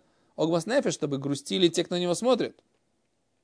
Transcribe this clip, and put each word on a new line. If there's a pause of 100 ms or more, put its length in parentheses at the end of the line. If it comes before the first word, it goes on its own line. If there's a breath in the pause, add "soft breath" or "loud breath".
(360)
огмас
нефеш,
чтобы
грустили
те,
кто
на
него
смотрит. (880)